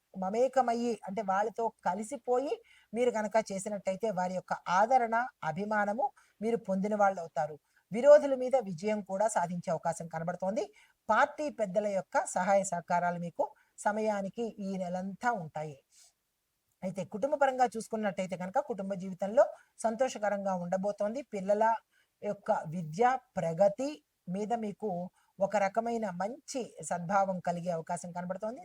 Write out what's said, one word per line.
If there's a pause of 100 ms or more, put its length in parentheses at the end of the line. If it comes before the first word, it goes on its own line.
(180)
మమేకమయ్యి,
అంటే
వాళ్ళతో (120)
కలిసిపోయి (320)
మీరు
కనుక (200)
చేసినట్టయితే
వారి
యొక్క (160)
ఆదరణ, (180)
అభిమానము (320)
మీరు
పొందిన
వాళ్ళు
అవుతారు. (340)
విరోధుల
మీద
విజయం
కూడా
సాధించే
అవకాశం
కనబడుతోంది. (380)
పార్టీ
పెద్దల
యొక్క
సహాయ
సహకారాలు
మీకు (240)
సమయానికి
ఈ
నెలంతా
ఉంటాయి. (1000)
అయితే
కుటుంబ
పరంగా (100)
చూసుకున్నట్టయితే
కనుక
కుటుంబ
జీవితంలో (340)
సంతోషకరంగా
ఉండబోతోంది.
పిల్లల (500)
యొక్క (180)
విద్య, (180)
ప్రగతి (240)
మీద
మీకు (320)
ఒక
రకమైన
మంచి
సద్భావం
కలిగే
అవకాశం
కనబడుతోంది.